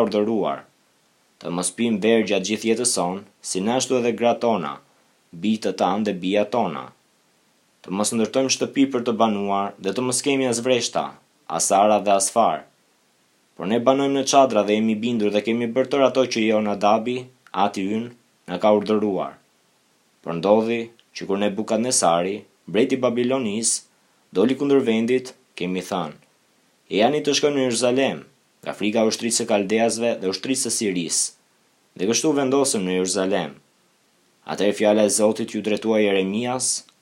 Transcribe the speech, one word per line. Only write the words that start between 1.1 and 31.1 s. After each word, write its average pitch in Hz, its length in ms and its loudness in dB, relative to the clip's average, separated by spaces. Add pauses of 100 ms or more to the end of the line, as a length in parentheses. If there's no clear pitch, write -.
Të - 120 -10
mos 90 200 -4
pim 117 280 0
verë 110 280 4
gjatë 95 200 0
gjithë 107 200 -2
jetës 113 240 0
son, 92 300 -4 (180)
si - 200 -6
na 113 200 0
ashtu 127 160 0
edhe 117 160 0
gratë 117 320 0
tona, 85 300 -2 (580)
bijtë 104 380 -2
të - 100 -8
tanë 101 240 0
dhe 101 80 -2
bija 92 320 0
tona. 85 400 -4 (960)
Të 87 120 -10
mos 104 200 -2
ndërtojmë 127 400 0
shtëpi 127 380 0
për 120 160 -2
të 117 120 2
banuar 101 600 0
dhe 98 160 -4
të 123 100 -2
mos 123 180 -2
kemi 135 240 0
as 117 160 -2
vreshta, 117 420 0 (420)
as 85 240 -2
ara 104 280 6
dhe 101 140 2
as 98 180 2
far. 95 340 2 (920)
Por 85 140 -6
ne 117 100 2
banojmë 139 400 2
në 131 100 -2
çadra 113 380 4
dhe 104 100 2
jemi 110 220 0
bindur 110 340 0
dhe 104 120 2
kemi 117 280 -2
bërë 127 180 0
tërë 139 180 4
ato 127 240 2
që 110 120 0
Jonadabi, 107 720 2 (340)
ati 98 340 -2 (120)
ynë, 120 160 -8 (340)
na 90 140 -6
ka 107 140 4
urdhëruar. 101 640 -2 (840)
Por 85 160 -6
ndodhi 110 440 2 (340)
që 82 120 -10
kur 98 140 0
Nebukadnesari, 101 1000 0 (260)
mbreti 123 300 0
i 120 40 -8
Babilonis, 120 720 0 (640)
doli 120 240 2
kundër 139 300 4
vendit, 117 440 0 (220)
kemi 90 260 -4
thënë: 85 380 -6 (720)
"E 127 100 2
janë 147 220 2
të 147 140 0
shkojmë 147 200 0
në 135 80 2
Jeruzalem, 120 540 0 (420)
nga 76 160 -8
frika 104 240 0
e 110 80 4
ushtrisë 117 320 -2
së 107 80 -4
Kaldeasve 113 720 0
dhe 92 140 -4
ushtrisë 131 340 -4
së 110 100 -4
Sirisë." 92 540 -2 (680)